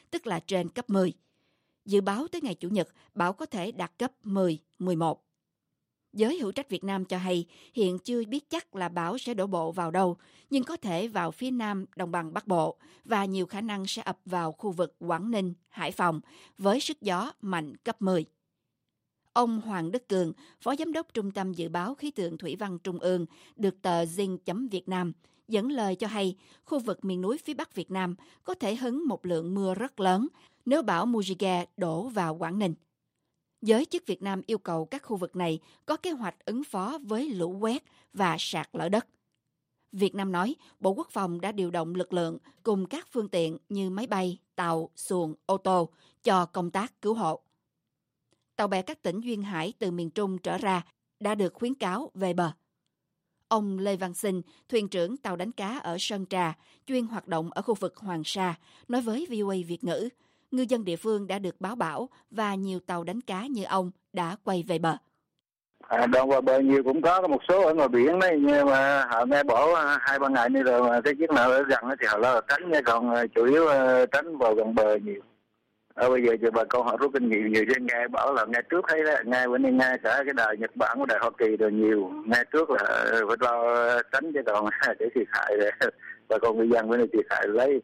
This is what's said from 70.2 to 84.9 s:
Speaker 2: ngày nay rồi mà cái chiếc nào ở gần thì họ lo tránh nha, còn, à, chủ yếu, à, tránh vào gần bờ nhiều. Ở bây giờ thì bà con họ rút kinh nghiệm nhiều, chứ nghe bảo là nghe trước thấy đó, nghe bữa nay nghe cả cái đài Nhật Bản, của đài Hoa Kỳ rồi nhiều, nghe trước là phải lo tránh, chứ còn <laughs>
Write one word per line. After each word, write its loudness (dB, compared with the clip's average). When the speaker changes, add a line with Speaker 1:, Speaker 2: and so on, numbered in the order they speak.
Speaker 2:
ngày 4
nay 4
rồi 6
mà 4
cái 2
chiếc 2
nào 6
ở 6
gần 2
thì 0
họ 2
lo 4
tránh 0
nha, 4
còn, 2
à, 2
chủ 6
yếu, 8
à, 6
tránh -2
vào 4
gần 2
bờ 6
nhiều. -6
Ở 4
bây 4
giờ 8
thì 6
bà 4
con 2
họ 0
rút 2
kinh 2
nghiệm 2
nhiều, 4
chứ 2
nghe -2
bảo 0
là 2
nghe 0
trước 2
thấy 2
đó, 4
nghe 2
bữa 2
nay 4
nghe 4
cả 2
cái -2
đài 2
Nhật -6
Bản, 0
của 0
đài 0
Hoa 2
Kỳ 4
rồi 2
nhiều, 2
nghe 2
trước 2
là 2
phải 2
lo 4
tránh, -2
chứ 0
còn 2
<laughs> 0